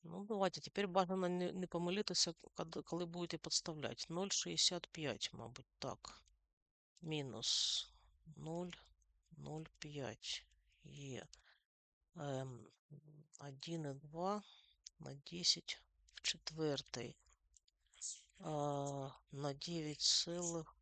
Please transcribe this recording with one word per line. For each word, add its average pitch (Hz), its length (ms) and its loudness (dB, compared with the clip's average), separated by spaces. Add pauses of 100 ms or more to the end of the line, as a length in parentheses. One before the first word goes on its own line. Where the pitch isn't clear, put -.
Ну, 175 220 -6
давайте, 196 360 4
теперь - 260 2
бажано 185 420 6
не, 180 220 2
не 185 160 0
помилитися, 175 680 2 (220)
кад-, 165 300 -4
коли 175 200 0
будете 170 320 -2
підставляти. 151 720 0
Нуль 185 200 -2
шістдесят - 580 2
п'ять, 139 460 -2
мабуть, 120 320 -10 (140)
так. - 420 -8 (800)
Мінус 151 880 0 (460)
нуль 170 360 -4 (680)
нуль 147 280 -6 (140)
п'ять 143 680 -6 (380)
є. 139 440 -8 (880)
Ем, 135 520 -2 (720)
один 147 460 -4
і 139 220 -6
два 185 360 0 (560)
на 135 140 -8
десять - 680 2 (340)
в - 60 -14
четвертій. 151 960 0 (1200)
А, 143 720 0 (220)
на 139 220 -2
дев'ять 151 480 -2
цілих 170 800 2